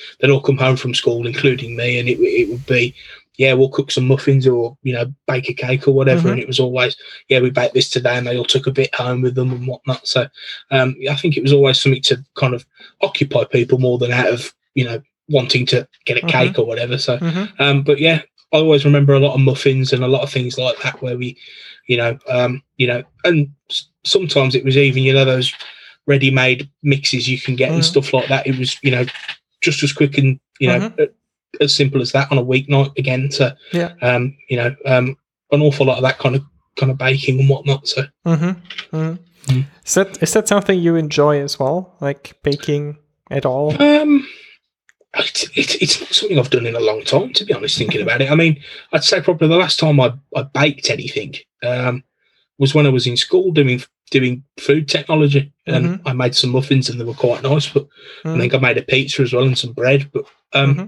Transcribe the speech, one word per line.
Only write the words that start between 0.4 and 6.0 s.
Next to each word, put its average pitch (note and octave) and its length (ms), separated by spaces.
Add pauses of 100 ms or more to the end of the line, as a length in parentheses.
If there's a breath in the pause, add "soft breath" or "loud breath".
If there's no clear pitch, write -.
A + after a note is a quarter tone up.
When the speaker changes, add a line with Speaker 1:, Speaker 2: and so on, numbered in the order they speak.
Speaker 1:
come C#3 180
home C3 180
from B2 180
school, A#2+ 320
including A#2+ 500
me, B2 220
and A#2+ 100
it, B2 120
it - 280
would A#2+ 180
be, B2 280 (420 loud breath)
"Yeah, C3+ 160
we'll C3 160
cook C#3 220
some B2+ 180
muffins C3+ 380
or, A#2+ 360
you B2+ 120
know, A#2+ 180 (140)
bake C3 240
a B2 40
cake C3 320
or C#3 60
whatever." C3+ 300